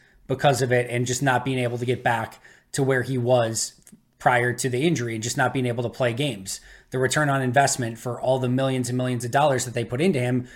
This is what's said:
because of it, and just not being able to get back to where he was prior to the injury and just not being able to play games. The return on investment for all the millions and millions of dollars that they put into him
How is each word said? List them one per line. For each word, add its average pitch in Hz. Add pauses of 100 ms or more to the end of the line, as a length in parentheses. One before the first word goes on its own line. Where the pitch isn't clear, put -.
(280)
because 131
of 123
it, 123
and 120
just 123
not 127
being 131
able 123
to 120
get 123
back 113 (340)
to 143
where 131
he 131
was 120 (460)
prior 123
to 127
the 123
injury 120
and 110
just 117
not 127
being 131
able 120
to 117
play 120
games. 117 (300)
The 131
return 143
on 135
investment 127
for -
all 131
the 127
millions 127
and 127
millions 127
of 120
dollars 135
that 117
they 120
put 123
into 175
him 123